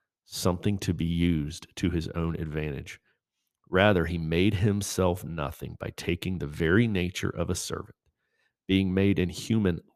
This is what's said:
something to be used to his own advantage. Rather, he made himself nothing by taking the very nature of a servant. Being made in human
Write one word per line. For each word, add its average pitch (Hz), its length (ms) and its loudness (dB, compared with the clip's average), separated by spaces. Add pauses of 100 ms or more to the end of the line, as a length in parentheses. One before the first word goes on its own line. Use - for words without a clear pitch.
(260)
something 98 540 -2
to 95 140 -2
be 80 120 -2
used 85 640 0 (100)
to 90 120 0
his 82 200 -2
own 82 260 -2
advantage. 76 640 -6 (720)
Rather, 95 360 6
he 85 120 -2
made 85 380 2
himself 95 680 0
nothing - 560 -8
by - 120 -8
taking 87 460 -4
the 78 100 -6
very 85 400 2
nature 90 420 -2
of 87 200 -4
a 90 60 -2
servant. - 400 -10 (720)
Being 95 280 2
made 98 260 4
in 90 80 2
human 101 540 0 (140)